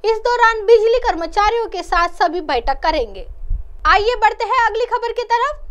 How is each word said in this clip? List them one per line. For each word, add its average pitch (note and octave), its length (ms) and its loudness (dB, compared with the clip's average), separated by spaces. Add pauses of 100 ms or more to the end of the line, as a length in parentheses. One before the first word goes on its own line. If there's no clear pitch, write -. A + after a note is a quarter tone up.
इस A4 120 2
दौरान A4+ 480 2
बिजली A4+ 340 6
कर्मचारियों G#4 680 0
के F4+ 160 -8
साथ E4+ 260 0
सभी F4 320 -2
बैठक C4+ 380 -2
करेंगे। A#3 480 -2 (580)
आइए G#4 300 2
बढ़ते G#4+ 280 0
हैं A4+ 220 2
अगली A4 200 0
खबर A#4 260 -4
की A#4 120 -4
तरफ। A#4 460 -2